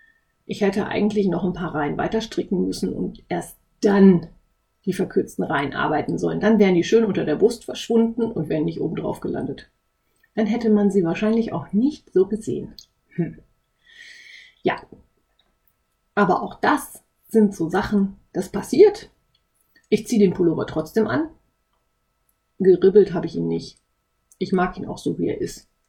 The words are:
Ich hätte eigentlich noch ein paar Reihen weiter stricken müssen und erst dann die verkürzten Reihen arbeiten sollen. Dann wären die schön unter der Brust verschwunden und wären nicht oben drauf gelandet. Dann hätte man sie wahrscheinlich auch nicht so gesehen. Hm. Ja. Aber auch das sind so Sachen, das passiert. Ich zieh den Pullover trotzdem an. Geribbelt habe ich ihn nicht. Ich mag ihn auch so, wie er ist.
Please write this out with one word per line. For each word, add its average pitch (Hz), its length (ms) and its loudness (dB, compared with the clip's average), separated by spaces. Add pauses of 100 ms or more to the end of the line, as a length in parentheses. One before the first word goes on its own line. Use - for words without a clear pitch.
(440)
Ich - 160 -10
hätte 196 260 0
eigentlich 208 420 0
noch 170 160 -2
ein 180 100 -2
paar 165 200 -8
Reihen 147 220 -4
weiter 170 240 -2
stricken 185 460 -4
müssen 185 260 -6
und - 380 -8
erst - 260 -8 (240)
dann 196 460 6 (580)
die 185 80 -2
verkürzten - 520 -4
Reihen 143 280 -4
arbeiten 151 460 -4
sollen. 165 220 -2
Dann 214 180 4
wären 190 160 6
die 165 100 2
schön 226 220 4
unter 170 180 -2
der 151 120 0
Brust - 280 0
verschwunden 226 600 -2
und 175 260 -6
wären 156 160 -2
nicht 165 140 -6
oben 160 160 -4
drauf - 240 -8
gelandet. - 500 -8 (640)
Dann 214 120 0
hätte 226 220 -2
man 202 220 4
sie 190 120 2
wahrscheinlich 214 520 -2
auch - 180 -8
nicht 254 400 -2
so 190 140 4
gesehen. 196 480 -8 (400)
Hm. 165 240 -6 (1200)
Ja. - 180 -4 (1300)
Aber - 280 2
auch - 180 -14
das - 420 -2 (260)
sind 214 260 4
so 160 140 -4
Sachen, 196 480 -2 (160)
das - 180 -6
passiert. 359 600 2 (760)
Ich - 180 0
zieh 240 120 0
den 190 160 6
Pullover 165 320 0
trotzdem 214 400 -2
an. 302 240 -4 (1300)
Geribbelt 185 560 4
habe - 120 -4
ich 170 100 -10
ihn 170 120 -4
nicht. - 300 -6 (600)
Ich 185 140 -4
mag 180 240 -2
ihn - 100 -10
auch - 120 -12
so, - 200 -6
wie 165 100 -2
er - 120 -6
ist. - 280 -10 (200)